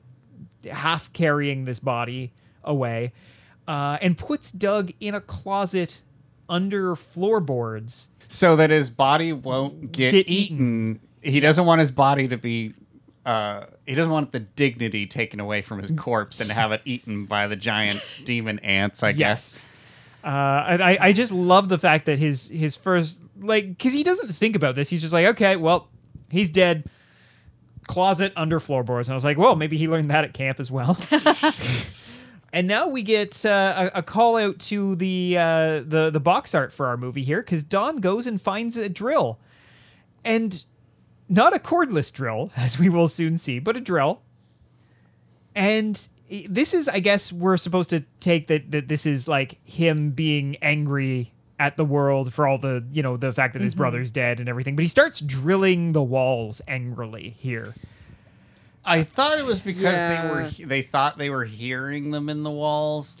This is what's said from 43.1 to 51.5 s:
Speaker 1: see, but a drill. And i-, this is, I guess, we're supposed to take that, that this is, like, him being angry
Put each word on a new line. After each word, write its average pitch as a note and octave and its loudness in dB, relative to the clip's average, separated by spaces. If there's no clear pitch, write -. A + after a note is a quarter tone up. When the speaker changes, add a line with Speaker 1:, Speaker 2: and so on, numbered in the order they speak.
Speaker 1:
see, B2+ -4
but F#3+ -2
a B3 -6
drill. F3 0
And G#3+ 0
i-, G3 -12
this A#3 2
is, E4 0
I A#3+ 0
guess, G3+ 2
we're F3+ 2
supposed F3+ -2
to E3 0
take E3+ 0
that, D3+ 0
that D3 -2
this D3+ -2
is, C#3 0
like, C#3 -2
him D3+ 0
being D3 -2
angry C#3 -2